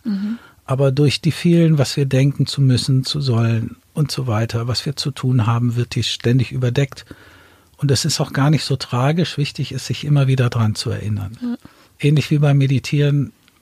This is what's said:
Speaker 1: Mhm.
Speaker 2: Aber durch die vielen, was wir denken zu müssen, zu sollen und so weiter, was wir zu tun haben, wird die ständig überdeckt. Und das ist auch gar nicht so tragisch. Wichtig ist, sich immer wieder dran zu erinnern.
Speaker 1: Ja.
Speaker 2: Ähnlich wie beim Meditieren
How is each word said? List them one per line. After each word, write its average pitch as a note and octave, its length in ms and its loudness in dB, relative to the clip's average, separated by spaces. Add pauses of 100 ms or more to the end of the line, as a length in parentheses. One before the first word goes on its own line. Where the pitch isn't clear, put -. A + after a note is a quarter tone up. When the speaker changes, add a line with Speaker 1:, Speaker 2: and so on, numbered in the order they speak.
Speaker 1:
Mhm. G#3 340 -4 (260)
Speaker 2:
Aber C3+ 260 2
durch C#3+ 280 2
die D#3 120 0
vielen, E3 460 4
was C3+ 200 0
wir C#3+ 80 0
denken C3+ 420 2
zu - 140 -2
müssen, C3 420 4
zu - 160 -4
sollen A2+ 560 0 (180)
und D3 180 0
so C3 160 -4
weiter, A#2 400 -2
was B2 180 -4
wir D3 100 -4
zu - 160 -4
tun B2+ 340 0
haben, A#2 300 0
wird A#2+ 200 -4
die A#2 80 -2
ständig A#2+ 500 0
überdeckt. B2+ 520 -2 (720)
Und C#3+ 140 0
das B2+ 140 0
ist - 160 -2
auch - 120 -4
gar C#3+ 160 2
nicht D#3 140 2
so C3+ 140 -2
tragisch. C#3+ 600 -2
Wichtig C#3+ 360 -4
ist, C3 140 -8
sich - 180 -6
immer C#3+ 220 4
wieder C3 220 2
dran A2+ 260 0
zu - 140 -6
erinnern. G#2 520 -6
Speaker 1:
Ja. A#3+ 140 -4 (440)
Speaker 2:
Ähnlich D3 320 2
wie D3+ 80 2
beim C#3+ 180 4
Meditieren C#3+ 760 0 (280)